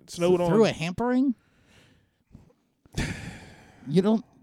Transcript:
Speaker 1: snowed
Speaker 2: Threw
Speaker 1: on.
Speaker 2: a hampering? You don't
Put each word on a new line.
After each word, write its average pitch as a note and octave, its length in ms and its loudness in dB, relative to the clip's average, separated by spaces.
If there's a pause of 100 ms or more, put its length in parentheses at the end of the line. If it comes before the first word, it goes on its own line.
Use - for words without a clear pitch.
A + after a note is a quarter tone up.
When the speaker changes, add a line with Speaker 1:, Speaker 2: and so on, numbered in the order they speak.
Speaker 1:
snowed F3 280 2 (100)
Speaker 2:
Threw G#3 180 4
Speaker 1:
on. F3 60 2
Speaker 2:
a - 20 -6
hampering? B3 640 -2 (2500)
You E3+ 140 2
don't G#3+ 220 0 (180)